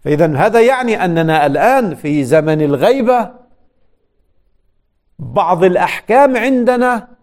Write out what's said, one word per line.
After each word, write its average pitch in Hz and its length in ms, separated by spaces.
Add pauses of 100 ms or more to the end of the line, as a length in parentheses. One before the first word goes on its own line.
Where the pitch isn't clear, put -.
فإذا 151 360
هذا 214 240
يعني 240 440
أننا 160 400
الآن 185 500
في 147 280
زمن 156 380
الغيبة، 220 680 (1900)
بعض 170 440
الأحكام 233 760
عندنا 247 680 (160)